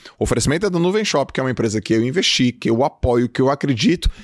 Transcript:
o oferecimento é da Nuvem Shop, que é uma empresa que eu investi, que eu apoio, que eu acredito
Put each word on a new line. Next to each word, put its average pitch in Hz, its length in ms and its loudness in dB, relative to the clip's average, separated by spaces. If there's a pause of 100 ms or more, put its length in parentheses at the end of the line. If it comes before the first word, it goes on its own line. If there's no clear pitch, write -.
(180)
o 104 60 0
oferecimento 135 400 0
é 208 60 0
da 180 80 -2
Nuvem 190 260 0
Shop, 139 260 -2
que - 80 -4
é 135 40 -2
uma 131 80 -2
empresa 110 280 -2
que 104 140 -2
eu 113 100 4
investi, 127 500 0
que - 180 -4
eu 117 120 2
apoio, 123 460 0
que - 140 -2
eu 131 80 4
acredito 147 600 0 (120)